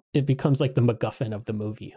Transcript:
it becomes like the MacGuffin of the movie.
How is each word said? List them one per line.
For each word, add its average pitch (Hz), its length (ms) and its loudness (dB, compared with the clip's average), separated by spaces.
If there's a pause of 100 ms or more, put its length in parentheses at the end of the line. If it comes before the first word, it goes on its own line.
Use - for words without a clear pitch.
(120)
it 143 140 2
becomes 139 340 2
like 135 140 0
the 117 80 4
MacGuffin 113 520 0
of 107 120 -10
the 110 80 -4
movie. 107 420 -8